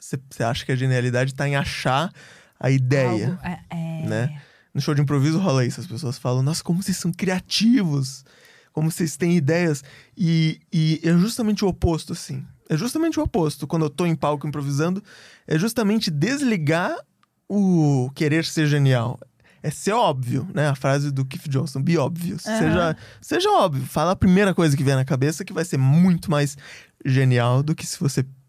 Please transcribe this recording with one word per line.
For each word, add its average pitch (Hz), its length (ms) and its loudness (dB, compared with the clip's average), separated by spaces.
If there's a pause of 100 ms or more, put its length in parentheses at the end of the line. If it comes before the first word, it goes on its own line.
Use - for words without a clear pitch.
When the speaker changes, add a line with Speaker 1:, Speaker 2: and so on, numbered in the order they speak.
Speaker 1:
você, - 180 -10 (120)
você - 140 -6
acha 117 200 -2
que - 80 -4
a 131 40 0
genialidade 127 580 0
tá 143 140 -4
em 143 80 -2
achar 139 540 -2 (480)
a 135 120 -2
ideia, 127 640 2
Speaker 2:
Algo, 180 120 -8
é, 175 140 -8 (120)
é. 165 380 -8
Speaker 1:
né? 120 320 -4 (320)
No 139 80 -4
show 151 140 0
de 143 80 2
improviso 147 380 2
rola 135 260 2
isso, 127 140 -6
as 117 80 -10
pessoas 120 280 -8
falam, 127 280 -2
"Nossa, 156 180 -2
como 180 180 -2
vocês 196 160 -2
são - 140 -4
criativos, 185 1120 0 (480)
como 156 160 -2
vocês 160 280 -4
têm 175 200 2
ideias." 160 460 2 (340)
E, 160 440 0 (120)
e 156 300 2
é 165 160 2
justamente 214 460 0
o 196 40 4
oposto, 175 440 -2
assim. 135 340 -10 (220)
É 160 80 0
justamente 311 420 0
o 302 60 0
oposto. 156 420 -2
Quando 160 200 0
eu 147 40 -2
tô 175 160 -2
em 165 80 2
palco 147 320 -2
improvisando, 147 560 -2 (420)
é 156 140 0
justamente 220 500 0
desligar 190 880 0 (520)
o 156 680 2
querer 160 300 0
ser 156 240 0
genial. 131 500 2 (420)
É 151 120 -6
ser - 200 -4
óbvio, 143 640 0
né? 151 140 0
A 139 80 0
frase 143 340 0
do 135 140 -2
Keith 147 240 -10
Johnson, 135 340 -2
"Be 165 160 2
obvious." 170 480 -4
Speaker 2:
Aham. 214 120 -2
Speaker 1:
Seja, 170 380 2 (240)
seja 370 300 -2
óbvio. 185 360 2
Fala 165 260 0
a 196 40 0
primeira 190 380 4
coisa 156 220 4
que 135 80 0
vier 139 120 4
na 131 80 2
cabeça 143 400 0
que 190 80 -14
vai 180 120 -2
ser 160 140 -4
muito 165 520 4
mais 143 260 0 (480)
genial 127 560 4
do 151 140 0
que - 100 -12
se - 140 -10
você 143 260 0 (240)